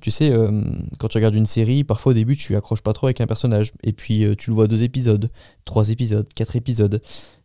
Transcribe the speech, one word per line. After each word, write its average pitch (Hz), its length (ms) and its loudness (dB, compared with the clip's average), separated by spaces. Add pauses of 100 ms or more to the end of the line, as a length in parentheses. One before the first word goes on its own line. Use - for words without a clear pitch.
tu 117 100 -4
sais, 151 200 2
euh, 107 320 2 (360)
quand 110 100 -6
tu - 80 -2
regardes 107 180 4
une 107 120 4
série, 120 360 2
parfois 131 280 0
au - 20 6
début, 117 240 2
tu - 180 -4
accroches 101 260 -4
pas 110 120 0
trop - 140 -4
avec 123 140 -2
un 113 60 0
personnage. 110 460 0 (100)
Et 110 80 -2
puis, 107 320 -2
euh, 107 120 2
tu - 140 -8
le 110 60 0
vois 110 120 4
deux 110 160 2
épisodes, 120 460 0 (360)
trois 107 240 0
épisodes, 110 440 -2
quatre - 220 -4
épisodes. 110 460 0 (440)